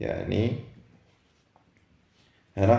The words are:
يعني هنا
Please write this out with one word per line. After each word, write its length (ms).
يعني 580
هنا 220